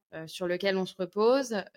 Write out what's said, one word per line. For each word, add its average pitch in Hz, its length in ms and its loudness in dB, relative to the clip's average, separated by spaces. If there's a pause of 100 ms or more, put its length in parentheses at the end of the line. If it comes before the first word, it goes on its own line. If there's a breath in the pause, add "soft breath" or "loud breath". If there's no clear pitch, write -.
(140)
euh, 160 120 -10
sur 180 220 -6
lequel 190 300 0
on 185 80 0
se - 120 -14
repose. 220 640 2 (140)